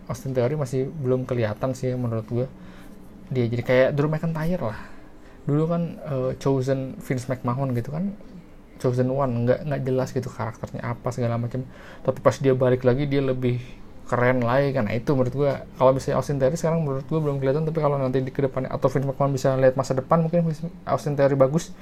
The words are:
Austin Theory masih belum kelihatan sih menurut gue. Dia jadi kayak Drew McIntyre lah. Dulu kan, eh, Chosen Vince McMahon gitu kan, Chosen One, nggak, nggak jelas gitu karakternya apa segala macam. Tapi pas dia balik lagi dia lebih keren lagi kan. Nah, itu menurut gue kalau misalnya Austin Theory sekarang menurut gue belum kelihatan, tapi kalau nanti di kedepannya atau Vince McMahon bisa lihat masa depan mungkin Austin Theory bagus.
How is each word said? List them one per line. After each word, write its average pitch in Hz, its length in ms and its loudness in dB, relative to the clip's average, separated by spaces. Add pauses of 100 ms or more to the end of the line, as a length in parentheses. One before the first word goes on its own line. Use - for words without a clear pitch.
Austin - 240 -6
Theory 127 240 2
masih 135 320 -2
belum 127 400 0
kelihatan 120 480 -2
sih 127 240 -2
menurut 113 320 -2
gue. 120 160 0 (800)
Dia 120 240 0
jadi 120 160 -2
kayak 127 220 6 (100)
Drew 143 80 2
McIntyre 160 560 -2
lah. 110 160 -4 (720)
Dulu 151 160 2
kan, 170 160 0 (160)
eh, 131 400 -2
Chosen 135 640 0
Vince 127 240 -4
McMahon 127 480 -2
gitu 120 160 -2
kan, 190 240 -4 (640)
Chosen 123 320 2
One, 123 400 2
nggak, - 160 0
nggak 139 160 -2
jelas 127 320 0
gitu 127 160 -4
karakternya - 560 -8
apa 120 240 -4
segala 117 240 -2
macam. 120 320 -4 (400)
Tapi - 160 0
pas 120 160 4
dia 135 160 4
balik 127 320 4
lagi 135 240 2
dia 139 80 2
lebih 127 400 0 (440)
keren 123 420 2
lagi 135 320 2
kan. 107 140 0
Nah, 110 80 0
itu - 180 -2
menurut 127 160 2
gue 139 180 2 (280)
kalau 131 180 8
misalnya 131 240 0
Austin 143 160 -2
Theory 135 220 2
sekarang 165 260 2
menurut 139 220 -2
gue 156 100 0
belum 143 240 0
kelihatan, 135 240 2
tapi 156 160 -2
kalau 147 160 2
nanti 135 240 0
di 131 80 -2
kedepannya 131 400 -2
atau - 240 0
Vince 139 160 0
McMahon 139 240 0
bisa 135 240 2
lihat 131 160 6
masa 131 240 -2
depan 160 240 2
mungkin 165 320 2 (320)
Austin 143 320 -2
Theory 139 160 4
bagus. 139 500 2